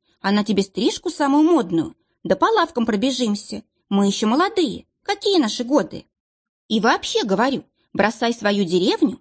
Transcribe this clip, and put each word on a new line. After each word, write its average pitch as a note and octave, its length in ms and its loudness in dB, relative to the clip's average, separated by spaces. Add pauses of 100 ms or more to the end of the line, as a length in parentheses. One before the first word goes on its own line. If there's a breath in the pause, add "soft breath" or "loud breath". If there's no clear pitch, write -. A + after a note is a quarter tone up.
(220)
она G3+ 240 0
тебе G3 180 0
стрижку D4 460 -4
самую D4 340 2
модную, F#3 520 0 (280)
да - 120 0
по - 100 2
лавкам E4+ 400 0
пробежимся, G#3+ 760 -2 (260)
мы G3+ 160 4
ещё G3+ 220 0
молодые, D4 580 0 (160)
какие G4+ 380 0
наши A#3 240 -2
годы? B3 420 -2 (640)
И A3 120 0
вообще, D#4 440 0
говорю, A3 400 0 (280)
бросай A3+ 420 0
свою G3+ 300 0
деревню, F#3+ 580 0